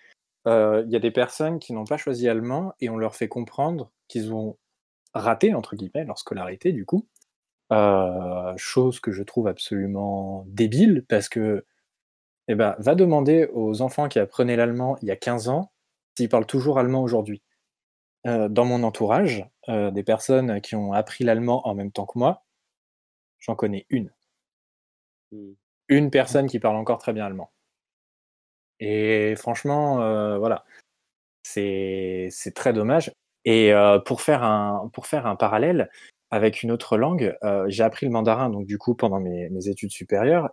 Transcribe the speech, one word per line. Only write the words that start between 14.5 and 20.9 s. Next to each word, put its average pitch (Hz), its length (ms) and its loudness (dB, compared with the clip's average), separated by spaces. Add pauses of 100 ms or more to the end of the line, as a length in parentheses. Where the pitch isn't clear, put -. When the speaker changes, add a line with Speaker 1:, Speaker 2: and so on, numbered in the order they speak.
Speaker 1:
l'allemand 120 460 0
il 110 60 -6
y 98 40 -2
a 98 40 0
quinze 120 340 -4
ans 160 220 -2 (440)
s'ils 120 140 0
parlent 113 160 2
toujours 135 320 0
allemand 131 240 2
aujourd'hui. 107 400 -2 (840)
Euh, 113 240 0
dans 120 160 4
mon 123 180 0
entourage, 113 600 0 (240)
euh, 104 220 0
des 98 120 -6
personnes 123 580 2
qui - 140 -10
ont 104 180 -4